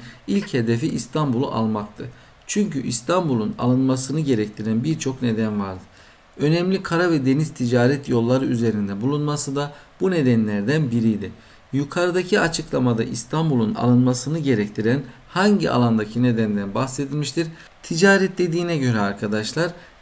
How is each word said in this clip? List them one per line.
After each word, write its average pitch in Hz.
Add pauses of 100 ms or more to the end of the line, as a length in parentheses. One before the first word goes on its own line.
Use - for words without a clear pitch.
(280)
ilk 202
hedefi 117
İstanbul'u 139
almaktı. 110 (420)
Çünkü 160
İstanbul'un 127
alınmasını 131
gerektiren 110
birçok 147
neden 110
vardı. 95 (580)
Önemli 180
kara 170
ve 139
deniz 135
ticaret 123
yolları 127
üzerinde 107
bulunması 147
da 147 (280)
bu 190
nedenlerden 120
biriydi. 107 (420)
Yukarıdaki 180
açıklamada 131
İstanbul'un 127
alınmasını 127
gerektiren 117 (260)
hangi 185
alandaki 117
nedenden 104
bahsedilmiştir? 143 (360)
Ticaret 185
dediğine 175
göre 123
arkadaşlar 107 (300)